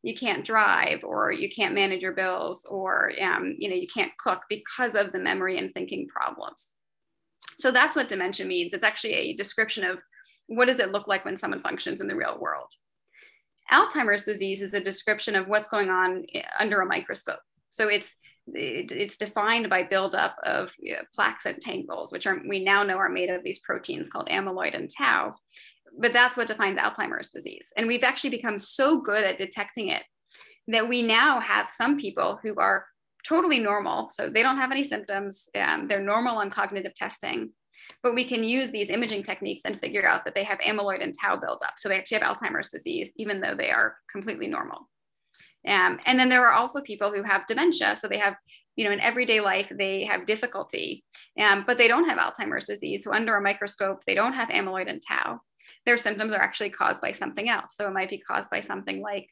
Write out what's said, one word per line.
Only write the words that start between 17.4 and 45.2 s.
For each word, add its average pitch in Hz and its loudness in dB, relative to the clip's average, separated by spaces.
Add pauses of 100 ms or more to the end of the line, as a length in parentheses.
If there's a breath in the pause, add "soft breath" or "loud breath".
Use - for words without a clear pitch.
So 214 0
it's 208 0 (380 soft breath)
it, 127 -6
it's 196 -4
defined 214 0
by 185 2
buildup 190 2
of, - -2 (180)
uh, - -8 (100)
plaques - 0
and - -6
tangles, - -8
which 180 -8
are, 190 0
we 196 -2
now 196 4
know 190 0
are 185 2
made 185 -2
of 180 -4
these 185 -8
proteins - -6
called - -8
amyloid 185 -2
and - -6
tau. - 0 (680 loud breath)
But 240 2
that's 247 6
what 233 0
defines 202 0
Alzheimer's - -2
disease. - -14
And 226 0
we've 240 2
actually 277 0
become 233 -4
so 269 2
good 214 2
at 190 0
detecting 202 -6
it - -2 (640 loud breath)
that 226 2
we 247 2
now 233 6
have 208 0
some 277 2
people 208 0
who 214 -4
are 196 2 (380)
totally 320 4
normal. 208 0
So - -4
they 220 2
don't 269 4
have 262 0
any 277 0
symptoms. 202 -6
Um, - 0
they're 202 0
normal 220 0
on 202 -2
cognitive 196 -4
testing, - -6 (520 loud breath)
but 240 2
we 247 2
can 240 -2
use 247 0
these 208 -2
imaging 214 -2
techniques 202 -6
and 202 -4
figure 190 0
out 165 4
that - -6
they 196 0
have 202 -2
amyloid 202 0
and 208 -6
tau 196 0
buildup. - -4
So - -6
they 190 2
actually 214 -2
have 202 2
Alzheimer's - -4
disease, - -6
even 208 -4
though - -2
they - 0
are - 2 (160)
completely - -6
normal. - -8 (800 soft breath)